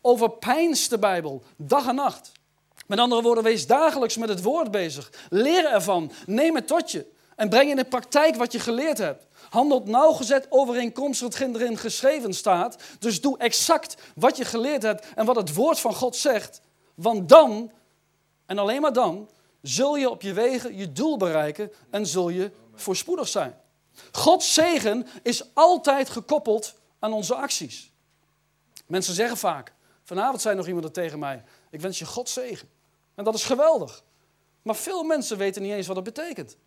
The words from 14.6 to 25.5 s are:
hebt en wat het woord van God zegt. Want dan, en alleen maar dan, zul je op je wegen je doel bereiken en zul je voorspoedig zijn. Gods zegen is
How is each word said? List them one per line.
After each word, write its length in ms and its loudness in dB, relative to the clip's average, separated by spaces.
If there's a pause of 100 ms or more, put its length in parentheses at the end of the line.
hebt 240 -2 (100)
en 100 0
wat 100 2
het 180 -2
woord 260 2
van 140 -2
God 220 -4
zegt. 460 -2 (340)
Want 340 -2
dan, 420 8 (760)
en 120 -6
alleen 240 -2
maar 120 2
dan, 360 0 (320)
zul 340 0
je 140 0
op 120 -8
je 120 -8
wegen 420 -2
je 160 -10
doel 260 -2
bereiken 540 -2 (180)
en 180 -4
zul 220 -2
je 220 -4 (220)
voorspoedig 540 -6
zijn. 320 -6 (520)
Gods 420 4
zegen 540 2 (160)
is 300 -4